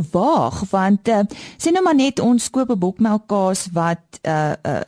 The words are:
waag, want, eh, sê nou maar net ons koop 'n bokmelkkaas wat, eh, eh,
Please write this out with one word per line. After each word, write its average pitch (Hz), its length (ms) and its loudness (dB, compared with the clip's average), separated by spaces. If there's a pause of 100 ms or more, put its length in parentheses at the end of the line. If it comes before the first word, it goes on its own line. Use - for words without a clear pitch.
(120)
waag, 196 580 0
want, 196 380 0
eh, 226 120 2 (380)
sê 330 140 0
nou 370 120 2
maar 330 120 4
net 269 240 0
ons 233 300 2
koop 254 200 -2
'n 226 100 0
bokmelkkaas 190 960 0
wat, 170 480 -4
eh, 151 300 0
eh, - 360 -4